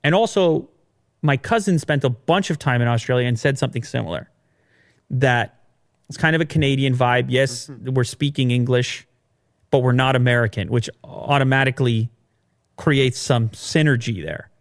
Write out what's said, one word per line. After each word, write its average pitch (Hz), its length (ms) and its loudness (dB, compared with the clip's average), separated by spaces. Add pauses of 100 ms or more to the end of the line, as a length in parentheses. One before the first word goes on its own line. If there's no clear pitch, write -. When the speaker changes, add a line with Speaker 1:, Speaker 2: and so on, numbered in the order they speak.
Speaker 1:
And 156 120 2
also, 190 540 2 (520)
my 139 160 2
cousin 202 420 0
spent 143 240 -2
a 135 60 2
bunch 170 400 0
of 156 100 -2
time 123 220 0
in 120 60 2
Australia 123 400 0
and 120 120 -2
said 135 200 0
something 120 240 -4
similar, 85 460 -8 (800)
that 127 460 0 (540)
it's - 80 -16
kind 160 180 2
of 160 60 0
a 160 40 0
Canadian 139 500 0
vibe. 123 340 2
Yes, 127 380 0
Speaker 2:
Mm-hmm. 131 260 -10
Speaker 1:
we're 131 100 2
speaking 143 480 -2
English, 123 560 0 (640)
but 139 80 4
we're 127 120 2
not 131 240 2
American, 120 540 0
which 117 200 -2 (140)
automatically 131 1040 0 (680)
creates 135 420 0
some 117 300 0
synergy 123 760 -2
there 76 260 -10 (120)